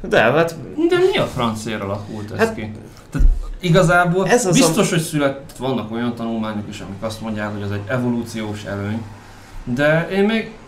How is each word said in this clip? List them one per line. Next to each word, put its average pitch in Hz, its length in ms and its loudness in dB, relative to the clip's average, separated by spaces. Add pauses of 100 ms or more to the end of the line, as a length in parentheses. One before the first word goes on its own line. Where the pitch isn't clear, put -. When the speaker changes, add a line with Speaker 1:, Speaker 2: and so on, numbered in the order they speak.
Speaker 1:
De, - 120 4
hát 147 340 4 (340)
Speaker 2:
De 359 80 4 (140)
mi 415 60 0
a - 80 2
francért 110 560 -4
alakult 104 500 -6
ez 98 60 -8
Speaker 1:
Hát 220 180 2
Speaker 2:
ki? 107 160 -8 (380)
Tehát - 180 4 (320)
igazából 175 680 4
Speaker 1:
ez 240 180 4
az 185 100 4
a - 20 6
Speaker 2:
biztos, 226 320 4
hogy 170 100 2
született, - 580 -2
vannak 117 340 -4
olyan 117 240 -4
tanulmányok 110 540 -4
is, 104 100 -12
amik 101 240 -12
azt 110 180 -8
mondják, 107 320 -6
hogy 104 80 -8
az 101 100 -6
egy 101 160 -4
evolúciós 113 760 -4
előny. 101 380 -4 (640)
De 151 480 0
én 196 120 2
még 214 280 0 (160)